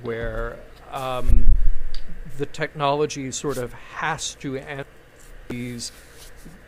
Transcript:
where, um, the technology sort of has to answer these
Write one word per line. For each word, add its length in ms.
where, 560
um, 560
the 80
technology 840
sort 260
of 140
has 640
to 220
answer 280
these 460